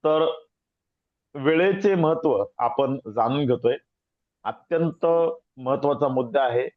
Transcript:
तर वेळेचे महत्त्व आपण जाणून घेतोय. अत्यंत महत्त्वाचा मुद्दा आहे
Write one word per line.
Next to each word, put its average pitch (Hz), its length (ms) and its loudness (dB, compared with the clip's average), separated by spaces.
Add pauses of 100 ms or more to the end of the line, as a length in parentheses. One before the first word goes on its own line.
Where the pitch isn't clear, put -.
तर 156 400 0 (840)
वेळेचे 185 600 2
महत्त्व 156 500 0 (120)
आपण 131 420 -2 (160)
जाणून 127 300 0
घेतोय. 123 320 0 (680)
अत्यंत 165 640 -4 (520)
महत्त्वाचा 139 500 0
मुद्दा 131 360 0
आहे 123 340 -2